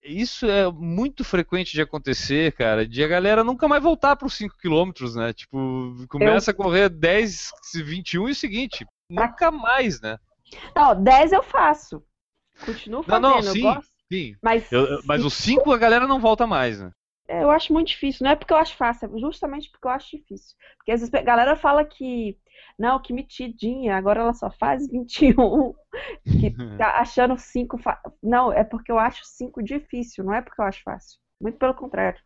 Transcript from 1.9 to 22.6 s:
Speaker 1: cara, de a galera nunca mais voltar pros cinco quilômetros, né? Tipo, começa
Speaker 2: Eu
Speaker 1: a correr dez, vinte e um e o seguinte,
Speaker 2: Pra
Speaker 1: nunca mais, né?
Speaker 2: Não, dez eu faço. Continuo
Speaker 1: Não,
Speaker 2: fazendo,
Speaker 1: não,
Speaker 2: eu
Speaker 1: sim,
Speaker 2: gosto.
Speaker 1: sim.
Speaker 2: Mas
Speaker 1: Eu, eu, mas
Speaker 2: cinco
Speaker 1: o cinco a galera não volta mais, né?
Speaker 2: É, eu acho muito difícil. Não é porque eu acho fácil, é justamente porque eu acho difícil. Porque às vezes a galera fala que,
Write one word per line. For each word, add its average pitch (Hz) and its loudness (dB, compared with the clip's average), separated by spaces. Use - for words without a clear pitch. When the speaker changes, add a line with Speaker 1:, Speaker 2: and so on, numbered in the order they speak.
Speaker 1:
cara, 110 0
de 120 -2
a 151 0
galera 190 2
nunca 254 0
mais 285 2
voltar 285 2
pros 269 -8
cinco 208 -10
quilômetros, 160 -2
né? 117 -2
Tipo, 131 -8
começa 208 2
Speaker 2:
Eu - 0
Speaker 1:
a 185 -6
correr 190 2
dez, 175 -2
vinte 165 -8
e 170 0
um 208 -2
e 269 -4
o 285 -4
seguinte, 233 -8
Speaker 2:
Pra 220 0
Speaker 1:
nunca 330 0
mais, 240 0
né? 110 -6
Speaker 2:
Não, 240 6
dez 262 8
eu 381 4
faço. 302 0
Continuo 226 -10
Speaker 1:
Não, 330 -8
Speaker 2:
fazendo, - 2
Speaker 1:
não, 262 6
Speaker 2:
eu 202 0
Speaker 1:
sim, 208 -2
Speaker 2:
gosto. 262 0
Speaker 1:
sim. 147 -6
Speaker 2:
Mas 226 0
Speaker 1:
Eu, 127 4
eu, 139 -2
mas 147 0
Speaker 2:
cinco 143 0
Speaker 1:
o 139 -2
cinco 269 2
a 247 4
galera 233 4
não 269 2
volta 220 4
mais, 127 -2
né? 92 -14
Speaker 2:
É, 170 -2
eu 294 6
acho 320 2
muito 320 2
difícil. - -6
Não 269 4
é 302 4
porque - -4
eu 320 6
acho 320 0
fácil, 226 -4
é 220 -8
justamente 294 -8
porque - -16
eu 254 -4
acho 269 -10
difícil. - -20
Porque - -6
às 233 0
vezes 233 -10
a 277 0
galera 240 4
fala 302 2
que, 240 -8